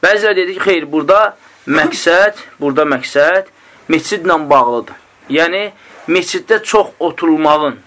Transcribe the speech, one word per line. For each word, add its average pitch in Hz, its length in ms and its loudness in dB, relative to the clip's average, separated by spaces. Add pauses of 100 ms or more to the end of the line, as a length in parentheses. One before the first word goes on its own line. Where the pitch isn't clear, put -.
Bəzilər 208 340 2
dedi 185 180 -2
ki, 185 60 -10
xeyr, 160 320 -2
burada 190 440 2 (300)
məqsəd, 170 680 0 (260)
burada 143 220 0
məqsəd 151 680 0 (400)
meçidlə 165 480 0 (120)
bağlıdır. 120 440 2 (360)
Yəni, 170 400 -2 (380)
meçiddə 185 540 -2
çox 208 360 0
oturulmağın 156 880 0